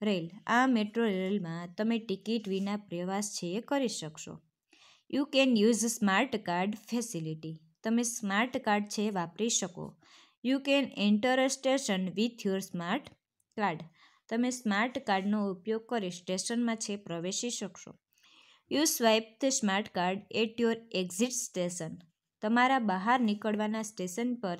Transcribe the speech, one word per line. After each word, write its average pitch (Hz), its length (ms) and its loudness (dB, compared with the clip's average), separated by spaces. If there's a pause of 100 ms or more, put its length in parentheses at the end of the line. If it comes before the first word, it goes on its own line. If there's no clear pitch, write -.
rail. 185 260 0 (180)
આ 247 200 4
મેટ્રો 226 380 2
રેલમાં 185 720 -2
તમે 226 240 0
ટિકિટ 220 500 -4
વિના 196 280 -2
પ્રવાસ 196 560 -4
છે - 140 -6
એ 180 140 -4
કરી 269 280 0
શકશો. 160 520 -10 (760)
You 277 100 2 (120)
can 262 200 6
use 214 280 6
smart 220 480 2
card 190 400 0
facility. 160 880 -8 (260)
તમે 233 180 2
સ્માર્ટ 233 540 -2
કાર્ડ 208 280 2
છે 208 260 -2
વાપરી 190 380 -2
શકો. 170 480 -4 (500)
You 269 120 2
can 277 260 2
enter 208 540 2
a 262 100 4
station 262 680 0
with 233 320 -2
your 190 120 0
smart 190 480 -4 (500)
card. 175 280 -2 (440)
તમે 240 220 0
સ્માર્ટ 233 480 0
કાર્ડનો 202 520 0
ઉપયોગ 220 360 -4
કરી 202 240 -2
સ્ટેશનમાં 226 680 -2
છે 214 200 -6
પ્રવેશી 190 540 -6
શકશો. - 480 -10 (760)
You 277 100 4
swipe 226 480 4 (140)
the 269 80 4 (100)
smart 208 240 2
card 185 340 0 (180)
at 226 220 0
your 226 160 4 (180)
exit 185 380 0
station. 175 640 -4 (480)
તમારા 247 360 4
બહાર 214 420 2
નીકળવાના 214 640 0
સ્ટેશન 214 520 -4
પર 180 260 -4